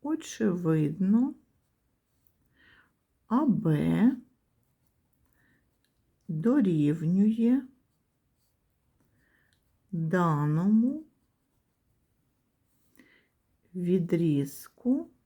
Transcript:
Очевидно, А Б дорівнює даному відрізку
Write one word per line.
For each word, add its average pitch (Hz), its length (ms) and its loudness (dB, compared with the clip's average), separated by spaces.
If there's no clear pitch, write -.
Очевидно, 190 1300 -2
А 254 180 0
Б 165 720 2
дорівнює 196 1300 0
даному 175 1120 0
відрізку 175 1400 -2